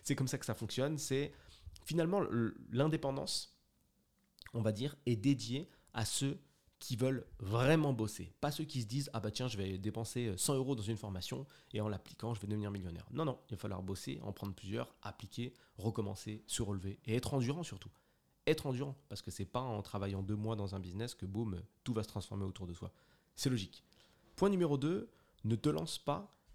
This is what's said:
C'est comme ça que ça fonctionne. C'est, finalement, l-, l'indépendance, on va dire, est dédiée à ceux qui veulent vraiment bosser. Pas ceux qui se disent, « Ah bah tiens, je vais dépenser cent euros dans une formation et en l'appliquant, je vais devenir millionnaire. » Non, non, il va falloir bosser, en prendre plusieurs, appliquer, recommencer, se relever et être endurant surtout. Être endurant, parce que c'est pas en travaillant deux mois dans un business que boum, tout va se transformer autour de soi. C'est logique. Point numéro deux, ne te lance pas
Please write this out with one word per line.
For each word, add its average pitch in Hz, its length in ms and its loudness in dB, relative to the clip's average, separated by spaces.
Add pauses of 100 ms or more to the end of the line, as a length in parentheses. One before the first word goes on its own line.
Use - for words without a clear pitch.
C'est 143 120 2
comme 131 140 2
ça 135 100 -2
que - 80 -8
ça 113 80 0
fonctionne. 131 440 0
C'est, 139 340 0 (520)
finalement, 170 380 4
l-, 113 320 2 (160)
l'indépendance, 139 880 2 (920)
on 117 80 -2
va 107 120 4
dire, 127 220 -2 (120)
est 120 100 4
dédiée 123 520 2 (260)
à 113 100 2
ceux - 340 0 (400)
qui - 160 -4
veulent 127 320 2 (140)
vraiment 135 520 6
bosser. 107 480 -2
Pas 143 120 2
ceux 156 100 -2
qui 135 200 -2
se 110 40 -4
disent, « 135 260 -2
Ah 113 60 0
bah 107 140 -2
tiens, 127 160 0
je 110 80 -4
vais 95 220 0
dépenser 113 580 -2
cent 143 180 2
euros 131 220 2
dans 113 60 -2
une 110 140 0
formation 104 480 -4 (280)
et 107 80 0
en 107 80 2
l'appliquant, 107 460 -4
je 110 60 -4
vais 104 60 -6
devenir 104 240 0
millionnaire. » 92 400 -6
Non, 151 140 0
non, - 240 -2
il 104 80 -6
va - 0 -
falloir 95 260 -4
bosser, 95 400 -4
en 101 100 -4
prendre 98 220 -6
plusieurs, 107 480 -6
appliquer, 110 500 -8 (240)
recommencer, 107 680 -2
se - 160 -2
relever 98 420 -4
et 110 120 2
être 127 180 0
endurant 139 300 2
surtout. - 260 -10 (560)
Être 156 200 4
endurant, 135 300 -2 (120)
parce - 140 -8
que - 100 -6
c'est 101 120 -4
pas 123 160 -2
en 117 220 -2
travaillant 98 400 -2
deux 104 140 0
mois 110 180 0
dans 101 220 -2
un - 20 -2
business 95 380 -6
que 95 100 -6
boum, 98 340 -2 (220)
tout 123 120 0
va 107 100 2
se - 40 -12
transformer 101 360 -4
autour 92 240 -4
de 85 60 -6
soi. - 180 -8 (420)
C'est - 160 0
logique. 107 320 -2 (540)
Point 196 140 6
numéro 170 280 4
deux, 185 320 0 (320)
ne 110 140 4
te 147 120 4
lance 160 300 0
pas 170 340 -2 (220)